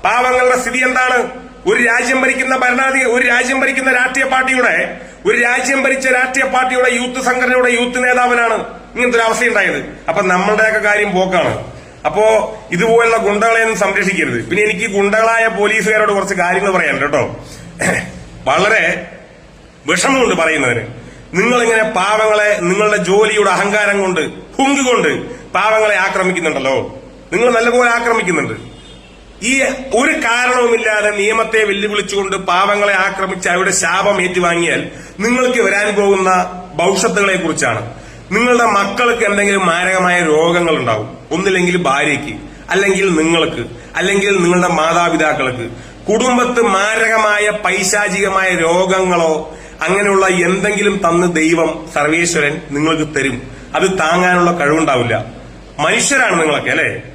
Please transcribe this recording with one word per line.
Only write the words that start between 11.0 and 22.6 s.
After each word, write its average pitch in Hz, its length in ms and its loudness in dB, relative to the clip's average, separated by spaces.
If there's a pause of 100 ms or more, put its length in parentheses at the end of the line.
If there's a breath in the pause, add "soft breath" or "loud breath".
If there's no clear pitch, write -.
പോക്കാണ്. 180 600 0 (340 loud breath)
അപ്പോ 214 520 2 (140)
ഇതുപോലുള്ള 226 460 4
ഗുണ്ടകളെ 208 440 2
ഒന്നും 220 160 0
സംരക്ഷിക്കരുത്. 180 680 0
പിന്നെ 196 180 0
എനിക്ക് 214 320 -2
ഗുണ്ടകളായ 226 520 2
പോലീസുകാരോട് 214 680 2
കുറച്ച് 196 200 -2
കാര്യങ്ങൾ 180 380 0
പറയാനുണ്ട് 143 340 0
കേട്ടോ. 139 400 -2 (1000 loud breath)
വളരെ 175 640 0 (800)
വിഷമമുണ്ട് 214 480 2
പറയുന്നതിന്. 147 460 0 (520 loud breath)
നിങ്ങളിങ്ങനെ 226 500 2
പാവങ്ങളെ, 208 800 2